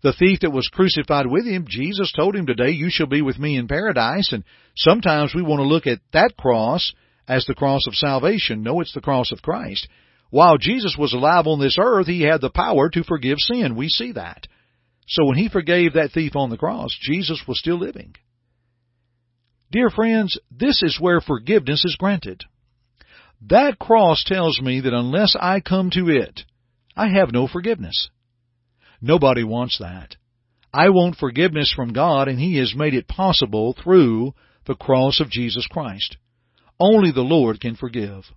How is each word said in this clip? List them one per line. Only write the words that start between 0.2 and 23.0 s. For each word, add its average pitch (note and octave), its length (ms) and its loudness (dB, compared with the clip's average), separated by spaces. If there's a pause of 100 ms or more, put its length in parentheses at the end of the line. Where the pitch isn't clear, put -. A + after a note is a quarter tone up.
that E3 120 0
was C3 180 -2
crucified D3 580 0
with E3+ 180 0
him, F#3 220 -4
Jesus E3 440 -6
told F#3+ 240 0
him, F3 120 -4
"Today B2 240 0
you E3 180 -4
shall D#3+ 160 -2
be C#3 160 0
with C3+ 160 -2
me C#3+ 180 -4
in A#2+ 120 -4
paradise." C#3+ 640 -2
And G#2 120 -6 (320)
sometimes D#3 600 2
we F3 80 -2
want D3+ 160 0
to C#3 80 0
look D#3+ 180 2
at A#2+ 140 -2 (120)
that G3 240 2
cross B2 560 0 (340)
as B2+ 200 -2
the C3 100 -4
cross C#3 320 0
of G#2+ 80 -10
salvation. C#3 680 -2
No, D3 180 -2
it's - 120 -8
the C#3 60 -8
cross B2+ 320 -2
of - 100 -12
Christ. F#3+ 460 -6 (420)
While D#3 280 6
Jesus G3 400 -2
was C#3 160 -2
alive D#3 340 2
on D#3 120 0
this C#3 200 0
earth, G3+ 280 2
he F3 160 -2
had D#3 180 2
the C3 80 -2
power F3 400 2
to E3 140 -2
forgive C#3+ 360 -2
sin. G#3 360 -2
We C3+ 120 -6
see A#3+ 240 -4
that. F#2+ 360 -14 (600)
So D#3 180 2
when C3 120 2
he G#3+ 100 0
forgave E3+ 460 0
that D3+ 180 0
thief D#3 240 -4
on C3+ 140 -2
the A2+ 80 -8
cross, F#3+ 440 -6
Jesus D#3 460 -6
was B2+ 120 -6
still E3+ 180 -4
living. - 380 -12 (1600)
Dear A3+ 180 2
friends, A3 480 0 (140)
this G3+ 320 0
is D3+ 160 -2
where F3 220 4
forgiveness D3 640 0
is E3 100 -4
granted. F3+ 480 -4 (1040)